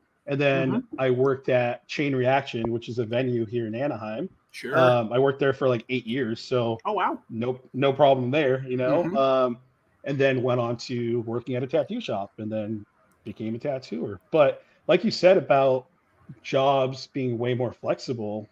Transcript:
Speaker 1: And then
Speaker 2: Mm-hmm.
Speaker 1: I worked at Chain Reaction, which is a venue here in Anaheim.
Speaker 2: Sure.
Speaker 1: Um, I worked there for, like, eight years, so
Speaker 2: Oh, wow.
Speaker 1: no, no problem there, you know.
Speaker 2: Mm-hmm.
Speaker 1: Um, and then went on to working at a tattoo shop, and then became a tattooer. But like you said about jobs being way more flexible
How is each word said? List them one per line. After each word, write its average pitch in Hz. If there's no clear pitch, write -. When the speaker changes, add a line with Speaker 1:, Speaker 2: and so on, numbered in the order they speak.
Speaker 1:
And 143
then 139
Speaker 2:
Mm-hmm. -
Speaker 1:
I 131
worked 131
at 123
Chain 143
Reaction, 127
which 117
is 117
a 120
venue 120
here 117
in 107
Anaheim. 120
Speaker 2:
Sure. -
Speaker 1:
Um, 120
I 123
worked 135
there 139
for, 135
like, 120
eight 127
years, 117
so 117
Speaker 2:
Oh, 208
wow. 240
Speaker 1:
no, 123
no 135
problem 131
there, 131
you 127
know. 135
Speaker 2:
Mm-hmm. 170
Speaker 1:
Um, 131
and 139
then 131
went 123
on 120
to 120
working 120
at 127
a 139
tattoo 160
shop, 101
and 107
then 107
became 110
a 117
tattooer. 135
But 143
like 185
you 220
said 185
about 135
jobs 135
being 127
way 123
more 120
flexible 110